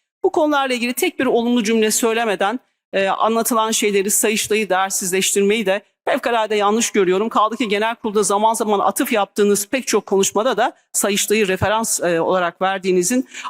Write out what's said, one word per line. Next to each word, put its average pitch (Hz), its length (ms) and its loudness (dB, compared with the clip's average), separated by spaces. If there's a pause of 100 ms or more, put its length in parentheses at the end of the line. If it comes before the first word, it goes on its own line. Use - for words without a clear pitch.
(240)
Bu 381 80 2
konularla 294 420 0
ilgili 240 200 -2
tek - 260 -2
bir 277 60 0
olumlu 240 380 2
cümle 220 280 2
söylemeden, 220 680 0 (340)
e, 196 140 0
anlatılan 220 640 0
şeyleri, 208 400 0
Sayıştay'ı 214 580 0
değersizleştirmeyi 190 960 0
de 190 160 0 (260)
fevkalade 233 480 0
yanlış 208 360 2
görüyorum. 190 380 2
Kaldı 220 280 0
ki 247 100 -2
genel 214 280 -2
kurulda 214 280 -2
zaman 208 300 2
zaman 214 260 0
atıf 196 320 -2
yaptığınız 202 560 0
pek 269 200 -4
çok 208 180 0
konuşmada 208 520 0
da 247 200 0 (160)
Sayıştay'ı 208 540 0
referans, 208 560 -2
e, 165 180 0
olarak 170 400 -2
verdiğinizin 190 680 0 (200)